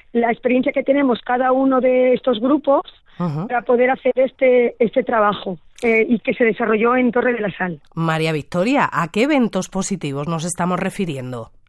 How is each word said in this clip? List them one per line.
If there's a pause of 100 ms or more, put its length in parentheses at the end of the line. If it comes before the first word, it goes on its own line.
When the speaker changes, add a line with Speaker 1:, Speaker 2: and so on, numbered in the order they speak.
(120)
Speaker 1:
la
experiencia
que
tenemos
cada
uno
de
estos
grupos (360)
Speaker 2:
Ajá.
Speaker 1:
para
poder
hacer
este,
este
trabajo, (240)
eh,
y
que
se
desarrolló
en
Torre
de
la
Sal. (140)
Speaker 2:
María
Victoria,
¿a
qué
eventos
positivos
nos
estamos
refiriendo? (180)